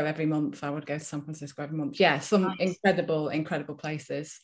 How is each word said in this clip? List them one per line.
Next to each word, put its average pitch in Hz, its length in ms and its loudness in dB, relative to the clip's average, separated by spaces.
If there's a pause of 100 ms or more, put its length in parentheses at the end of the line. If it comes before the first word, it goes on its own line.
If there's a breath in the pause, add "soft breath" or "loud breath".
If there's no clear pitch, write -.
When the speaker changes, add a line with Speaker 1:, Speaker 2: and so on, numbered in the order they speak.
Speaker 1:
every 156 200 0
month. 151 380 0
I 143 60 -2
would 147 160 -4
go 143 100 -2
to 151 80 -8
San 147 160 -6
Francisco 147 440 -10
every 156 120 -6
month. 147 240 -2
Yeah, 156 200 6
some 196 240 4
Speaker 2:
Nice. 185 160 0
Speaker 1:
incredible, 165 680 2
incredible 151 460 -2
places. 151 680 -6